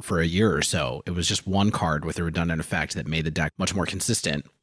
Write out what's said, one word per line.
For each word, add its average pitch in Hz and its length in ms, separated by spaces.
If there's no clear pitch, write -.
for 90 180
a 85 60
year 92 300
or 73 60
so. 69 420
It 87 60
was 87 160
just 98 220
one 98 240
card 78 320
with 80 140
a 87 40
redundant 82 380
effect 80 340
that - 140
made 78 160
the 80 60
deck 78 280
much 95 160
more 90 120
consistent, 87 600